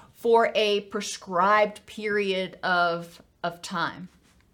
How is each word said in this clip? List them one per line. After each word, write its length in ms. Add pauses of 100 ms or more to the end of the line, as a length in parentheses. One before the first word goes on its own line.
(120)
for 420
a 280
prescribed 1000
period 800
of, 580 (220)
of 180
time. 480 (460)